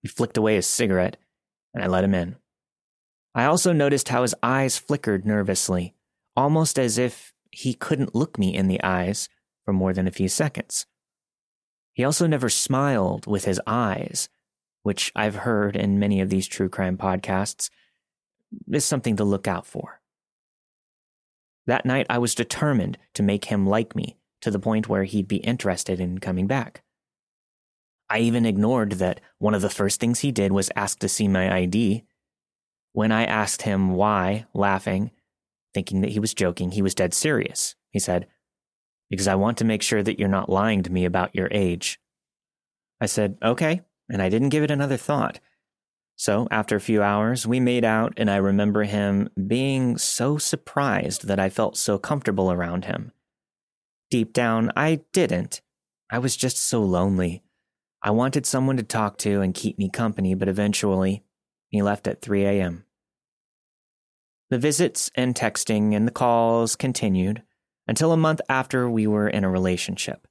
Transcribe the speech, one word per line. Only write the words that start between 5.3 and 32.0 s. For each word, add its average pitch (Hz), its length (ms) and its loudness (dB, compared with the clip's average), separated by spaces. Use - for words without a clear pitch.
almost 147 420 2
as 117 200 2
if - 340 -2
he 127 240 -4
couldn't - 400 -2
look 131 240 -2
me 92 160 2
in 95 140 2
the 92 140 0
eyes 92 460 -2
for 104 80 -2
more 95 200 0
than 92 140 0
a 92 60 -2
few 95 160 -2
seconds. - 580 -4
He 123 120 -2
also 156 220 2
never 131 220 2
smiled 120 800 0
with 104 180 -2
his 92 220 0
eyes, 110 640 -2
which - 320 -2
I've 104 220 0
heard 104 400 0
in 101 220 0
many 101 220 2
of 95 100 0
these 95 180 0
true 95 200 -2
crime 92 280 -4
podcasts 95 720 -4
is 147 140 0
something 123 320 0
to 104 80 0
look 101 220 0
out 87 200 -4
for. - 340 -14
That 120 200 0
night, 131 240 0
I 120 80 0
was 120 160 0
determined 131 640 0
to - 80 -2
make 101 240 0
him 101 200 0
like 110 280 0
me - 240 -8
to 113 100 -2
the 101 80 -2
point 107 300 -2
where 98 160 0
he'd 98 240 -4
be 98 80 -2
interested 98 640 -2
in 90 180 -4
coming 92 280 -2
back. 123 360 -4
I 110 80 0
even 117 260 2
ignored 107 480 2
that 92 280 -2
one 107 160 2
of 95 80 0
the 101 80 0
first - 300 -2
things 117 200 0
he 143 120 0
did 101 200 2
was 98 220 0
ask 101 240 -2
to 101 100 -2
see 104 200 0
my 95 260 2
I 92 120 0
D. 107 380 0